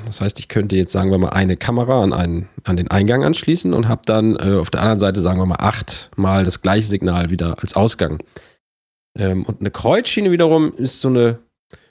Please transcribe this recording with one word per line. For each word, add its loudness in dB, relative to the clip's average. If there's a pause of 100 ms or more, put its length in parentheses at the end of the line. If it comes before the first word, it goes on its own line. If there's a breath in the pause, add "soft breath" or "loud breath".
Das -10
heißt, -2
ich -12
könnte -2
jetzt, 0
sagen 0
wir 4
mal, 2
eine 0
Kamera 0
an 2
einen, -2 (140)
an 0
den -2
Eingang 2
anschließen 0
und 0
hab -2
dann, 2
äh, 0
auf 0
der -2
anderen 2
Seite, 0
sagen 2
wir 2
mal, 0
achtmal -2
das -2
gleiche 2
Signal -2
wieder -2
als -8
Ausgang. 0 (960 loud breath)
Ähm, -2
und -8
eine -4
Kreuzschiene 0
wiederum 2
ist -4
so 0
eine, 2 (540 loud breath)